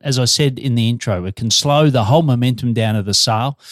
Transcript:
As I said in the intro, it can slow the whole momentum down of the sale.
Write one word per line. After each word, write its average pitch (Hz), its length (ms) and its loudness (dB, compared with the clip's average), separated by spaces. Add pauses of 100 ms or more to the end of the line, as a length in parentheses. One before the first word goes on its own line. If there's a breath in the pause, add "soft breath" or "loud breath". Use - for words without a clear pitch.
As 135 180 -4
I 123 80 0
said 135 320 0
in 127 160 -2
the 113 140 2
intro, 107 360 -2
it 98 120 -8
can 113 140 -4
slow 143 400 2
the 123 140 2
whole 147 180 4
momentum 123 500 0
down 110 220 0
of 104 100 -2
the 101 100 -2
sale. 120 440 -2 (140 loud breath)